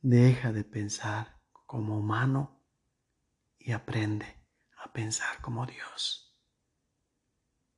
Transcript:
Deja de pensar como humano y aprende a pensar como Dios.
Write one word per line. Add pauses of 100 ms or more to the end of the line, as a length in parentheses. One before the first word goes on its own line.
Deja
de
pensar (260)
como
humano (960)
y
aprende (320)
a
pensar
como
Dios. (1400)